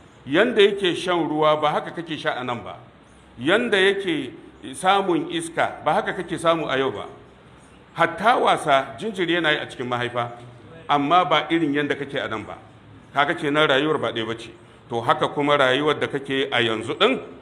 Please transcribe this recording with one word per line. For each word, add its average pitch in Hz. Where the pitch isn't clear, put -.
Yanda 202
yake 196
shan 170
ruwa 151
ba 151
haka 175
kake 160
sha 151
a 127
nan 120
ba. 90
Yanda 202
yake 185
samun 185
iska 139
ba 151
haka 202
kake 175
samu 165
a 135
yau 131
ba. 98
Hatta 165
wasa 156
jinjiri 185
yana 160
yi 151
a 131
cikin -
mahaifa, 120
amma 151
ba 151
irin 160
yanda 143
kake 135
a 104
nan 110
ba. 90
Kaga 143
kenan 151
rayuwar 143
ba 113
ɗaya 110
ba 113
ce. -
To 117
haka 151
kuma 147
rayuwar 135
da 131
kake 139
a 120
yanzu 110
ɗin 240